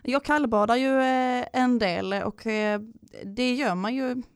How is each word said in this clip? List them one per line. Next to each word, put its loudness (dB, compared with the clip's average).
jag -2
kallbadar 2
ju, 2
eh, 0
en 2
del 0
och, -6
eh, 0
det -2
gör 0
man -2
ju -4